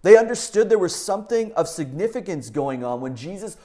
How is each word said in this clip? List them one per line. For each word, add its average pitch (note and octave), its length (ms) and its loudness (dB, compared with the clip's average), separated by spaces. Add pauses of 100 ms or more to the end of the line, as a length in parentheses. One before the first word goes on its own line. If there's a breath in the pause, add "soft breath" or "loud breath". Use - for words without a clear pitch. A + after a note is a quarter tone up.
They G#3 160 10
understood A3 500 0
there A3+ 100 4
was F3+ 160 0
something G#3+ 600 -4
of E3 120 0
significance E3 840 -6
going C3+ 340 -4
on B2 160 -4
when C3 160 -8
Jesus F#3 480 -12